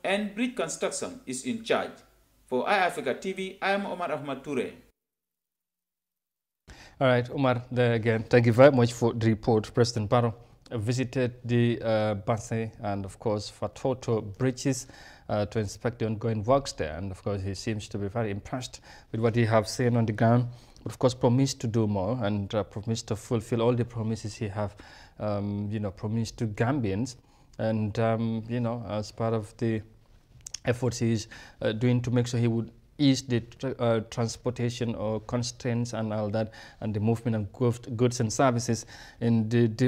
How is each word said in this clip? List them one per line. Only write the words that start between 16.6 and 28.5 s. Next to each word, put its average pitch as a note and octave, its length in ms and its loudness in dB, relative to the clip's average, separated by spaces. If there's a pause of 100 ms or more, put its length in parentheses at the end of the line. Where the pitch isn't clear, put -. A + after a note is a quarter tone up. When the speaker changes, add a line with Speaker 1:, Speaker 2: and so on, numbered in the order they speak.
Speaker 2:
there. D#2 240 -6
And, G2 120 -6
of F#2 140 -10
course, G2+ 180 -2
he F#2+ 140 -4
seems G#2+ 320 -6
to - 100 -8
be G2 120 -4
very A2+ 220 -2
impressed B2 500 -8 (320)
with A2+ 80 -2
what A2+ 160 2
he A#2 80 6
have A2 240 4
seen B2 260 2
on A#2 100 4
the G#2+ 60 0
ground. A#2 360 4 (360)
But, A2 80 -10
of - 80 -14
course, B2+ 140 4
promised B2+ 480 2
to B2 60 -2
do A2 200 2
more G#2 340 0
and, G2+ 320 -2
uh, G#2 100 0
promised A2 440 -6
to A2 80 -2
fulfill A2+ 460 -2
all A#2+ 120 4
the A#2+ 120 0
promises A2 500 -6
he G#2+ 140 -4
have, G#2 260 -4 (440)
um, G2+ 520 -4
you A2 80 -4
know, G#2 120 -4
promised A2 480 -4
to A#2 80 -2
Gambians. A#2 680 -2 (420)
And, G#2+ 400 -2
um, A2+ 520 0
you B2 100 -2